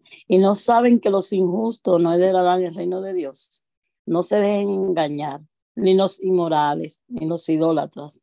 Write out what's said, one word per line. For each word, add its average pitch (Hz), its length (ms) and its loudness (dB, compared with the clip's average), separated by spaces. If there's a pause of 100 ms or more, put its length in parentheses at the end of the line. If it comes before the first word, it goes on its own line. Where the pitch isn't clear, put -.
(260)
"¿Y 185 120 4
no 196 160 4
saben 240 440 4
que 214 120 -2
los 196 240 -2
injustos 185 640 0
no 170 140 2
heredarán 185 480 2
el 170 120 -6
reino 180 280 -6
de 190 100 -10
Dios? 151 500 -10 (440)
No 175 160 0
se 208 140 -2
dejen 202 340 0
engañar, 156 720 -4 (320)
ni 185 180 2
los 190 300 2
inmorales, 160 840 -2
ni 196 180 -8
los 165 240 -6
idólatras, 156 720 -2